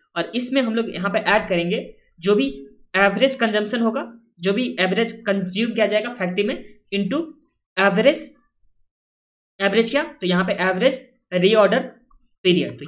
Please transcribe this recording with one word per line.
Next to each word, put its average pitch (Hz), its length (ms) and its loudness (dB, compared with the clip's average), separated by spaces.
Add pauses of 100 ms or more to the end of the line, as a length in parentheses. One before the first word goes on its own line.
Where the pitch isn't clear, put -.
(160)
और 170 200 -6
इसमें 247 260 0
हम 220 140 -2
लोग 226 200 -4
यहाँ 185 160 -4
पे 175 80 0
ऐड 202 300 0
करेंगे 175 460 -4 (240)
जो 190 160 2
भी 269 320 -2 (280)
average 202 400 2
consumption 214 460 -2
होगा, 226 380 -4 (200)
जो 185 140 0
भी 247 260 -4
average 185 320 0
consume 196 600 -4
किया 214 160 0
जाएगा 214 220 -2
factory 190 340 -4
में - 360 -8 (160)
into 269 300 -2 (540)
average, 196 560 2 (1300)
average 208 300 2
क्या? 285 120 0
तो 330 240 -8
यहाँ 180 160 2
पे 185 100 0
एवरेज 185 580 0 (220)
reorder 202 580 4 (520)
Period। 135 360 2
तो 147 80 -14